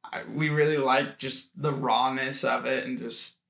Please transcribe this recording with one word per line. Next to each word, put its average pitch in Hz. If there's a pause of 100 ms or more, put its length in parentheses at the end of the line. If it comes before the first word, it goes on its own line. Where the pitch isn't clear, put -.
(120)
I, -
we 151
really 151
like 135
just - (100)
the 147
rawness 131
of 123
it 131
and 123
just - (120)